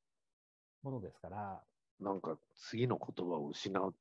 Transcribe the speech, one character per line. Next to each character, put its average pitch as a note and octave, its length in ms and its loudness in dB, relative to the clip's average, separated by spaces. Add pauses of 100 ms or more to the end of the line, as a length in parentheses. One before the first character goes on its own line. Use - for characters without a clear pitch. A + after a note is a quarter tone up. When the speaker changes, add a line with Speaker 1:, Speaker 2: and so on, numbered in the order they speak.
(840)
Speaker 1:
も C3+ 100 -4
の B2 80 -2
で F#2 120 -8
す - 80 -20
か F2 80 -10
ら。 G2 360 -6 (360)
Speaker 2:
な G2+ 120 2
ん - 80 0
か - 180 -4 (160)
次 A#2 320 0
の A#2 100 6
言 - 300 -2
葉 F2 120 2
を D2 100 -2
失 - 280 0
う - 140 4
っ F3 100 -4